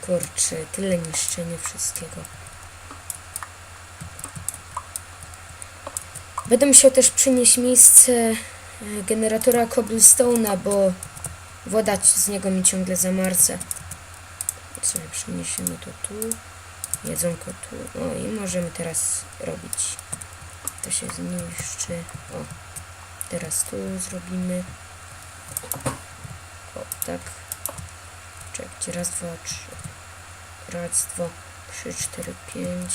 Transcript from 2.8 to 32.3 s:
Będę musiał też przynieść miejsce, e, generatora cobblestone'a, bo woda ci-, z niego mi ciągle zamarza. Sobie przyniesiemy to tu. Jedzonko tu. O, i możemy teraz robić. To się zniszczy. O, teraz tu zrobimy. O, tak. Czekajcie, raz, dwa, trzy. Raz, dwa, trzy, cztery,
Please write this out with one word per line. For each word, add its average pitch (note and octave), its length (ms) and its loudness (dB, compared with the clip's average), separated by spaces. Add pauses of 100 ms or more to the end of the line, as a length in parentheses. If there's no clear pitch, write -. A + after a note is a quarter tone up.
Będę A#3+ 200 8
musiał C4+ 260 12
też C4 200 8
przynieść B3 460 6
miejsce, B3 540 10
e, A3+ 240 4 (720)
generatora A3 580 6
cobblestone'a, A3+ 920 6
bo G3 360 6 (720)
woda G#3 320 4
ci-, - 220 6
z - 80 4
niego G3 220 0
mi F#3 140 4
ciągle F#3 320 4
zamarza. F#3 600 4 (1200)
Sobie - 300 -2
przyniesiemy - 640 -4
to - 300 -12
tu. G3+ 60 -8 (880)
Jedzonko E3 420 -2
tu. - 540 -10
O, D#3+ 160 -2
i - 120 -4
możemy F3+ 440 -4
teraz - 500 -2 (180)
robić. - 580 -4 (840)
To F#3 100 -6
się - 160 -2
zniszczy. F3 960 -6 (300)
O, C3 40 -8 (920)
teraz E3 340 -2
tu F#3+ 360 -4
zrobimy. F3+ 640 -4 (2000)
O, - 40 -8 (260)
tak. F3 140 -4 (1300)
Czekajcie, - 380 -8
raz, F3 180 -4
dwa, - 180 -6 (180)
trzy. - 100 -6 (1120)
Raz, F3 360 -2 (100)
dwa, F3 100 -2 (460)
trzy, - 220 -8
cztery, - 400 -6 (200)